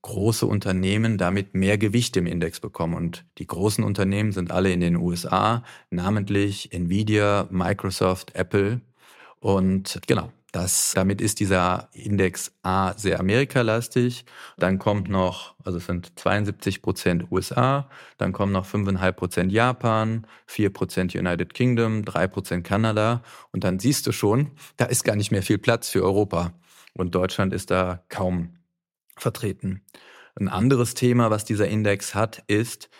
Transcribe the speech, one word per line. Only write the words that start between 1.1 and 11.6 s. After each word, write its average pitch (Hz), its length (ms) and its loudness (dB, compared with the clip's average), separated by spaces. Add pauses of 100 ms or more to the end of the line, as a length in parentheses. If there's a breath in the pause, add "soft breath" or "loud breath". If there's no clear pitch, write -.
damit 95 360 0
mehr 98 240 2
Gewicht 110 400 0
im 87 100 2
Index 87 320 -4
bekommen. 85 340 -4
Und 85 320 -6 (140)
die 87 80 -10
großen 104 360 0
Unternehmen 101 480 0
sind 92 200 -4
alle 92 200 2
in 90 80 2
den 87 160 2
U 87 160 0
S 87 140 -6
A, 110 380 0 (260 loud breath)
namentlich 101 800 -2
Nvidia, 101 800 2
Microsoft, 92 840 -2
Apple. 101 460 0 (580 loud breath)
Und 95 680 0
genau, 117 240 -2 (220)
das, - 420 -2
damit 98 240 2
ist - 220 -2
dieser 92 500 0